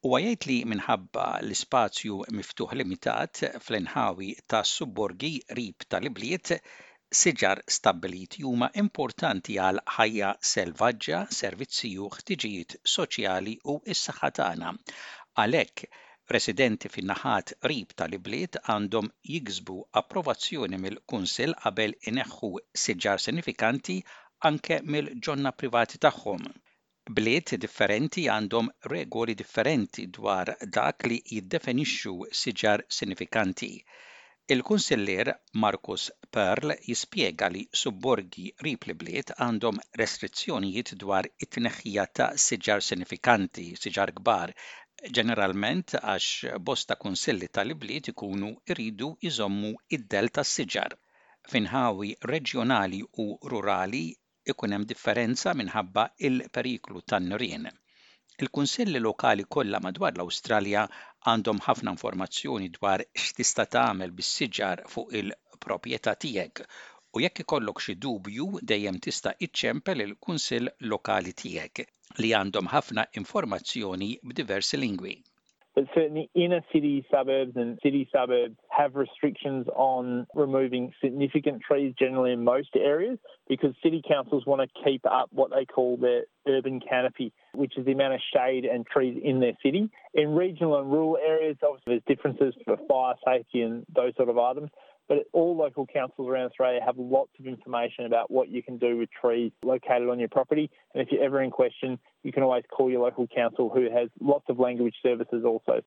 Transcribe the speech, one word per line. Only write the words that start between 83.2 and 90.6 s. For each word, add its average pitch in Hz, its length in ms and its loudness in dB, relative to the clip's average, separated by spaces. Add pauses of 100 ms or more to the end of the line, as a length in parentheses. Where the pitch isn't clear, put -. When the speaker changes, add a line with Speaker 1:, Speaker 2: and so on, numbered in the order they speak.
Speaker 2:
because 135 340 2
city 160 240 4
councils 139 400 2
want 135 160 4
to - 220 -4
keep 135 220 2
up 123 260 4
what 131 200 2
they 131 140 2
call 123 300 2
their 120 280 4 (240)
urban 131 340 2
canopy, 127 500 0 (220)
which 139 240 -2
is 127 80 -4
the 135 80 4
amount 135 220 4
of 127 60 -4 (120)
shade 127 320 4
and 120 200 0
trees 131 380 2
in 131 160 2
their 123 240 4
city. 190 260 4 (260)
In 151 180 4
regional 165 460 4